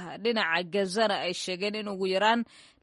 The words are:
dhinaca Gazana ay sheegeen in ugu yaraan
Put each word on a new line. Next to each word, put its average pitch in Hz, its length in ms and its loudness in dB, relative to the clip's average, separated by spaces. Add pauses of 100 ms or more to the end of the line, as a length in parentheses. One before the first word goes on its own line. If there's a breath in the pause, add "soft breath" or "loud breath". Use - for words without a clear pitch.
(160)
dhinaca 185 500 2
Gazana 196 560 2
ay 175 120 -2
sheegeen 185 420 -4
in 214 120 -6
ugu 196 200 -4
yaraan 208 340 4 (420 loud breath)